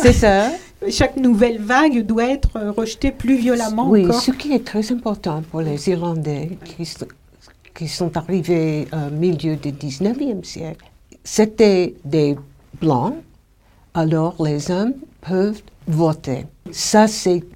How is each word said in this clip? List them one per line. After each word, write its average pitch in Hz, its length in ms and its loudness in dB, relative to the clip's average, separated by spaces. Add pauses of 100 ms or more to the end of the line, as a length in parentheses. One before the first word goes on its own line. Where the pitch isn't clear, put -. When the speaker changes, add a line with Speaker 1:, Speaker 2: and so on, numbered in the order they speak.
Speaker 1:
C'est 247 140 6
ça. 208 360 4 (180)
Speaker 2:
<laughs> - 200 -8
Chaque - 300 0
nouvelle 233 420 2
vague 247 440 2
doit 226 260 0
être, 269 260 0
euh, 208 160 -4
rejetée 226 400 -2
plus 262 240 2
violemment 233 540 0
Speaker 1:
Oui, 208 160 6
Speaker 2:
encore. 233 160 2
Speaker 1:
ce - 100 2
qui 294 220 -4
est 226 100 0
très 214 260 -4
important 202 600 -4
pour 160 100 -6
les 147 300 -4
Irlandais 165 720 -4
qui - 180 -14
s-, - 220 -10 (720)
qui 160 140 -10
sont 170 280 -4
arrivés 160 760 -2
au 151 220 -6
milieu 160 420 0
du 147 140 -6
dix-neuvième 190 760 -4
siècle, - 420 -14 (360)
c'était 214 720 4 (120)
des 143 300 2 (440)
Blancs. 156 340 2 (840)
Alors, 160 460 0
les 147 300 -2
hommes 214 220 -2 (260)
peuvent 196 420 -2 (240)
voter. 156 600 0 (260)
Ça, 214 340 4
c'est 180 380 0 (120)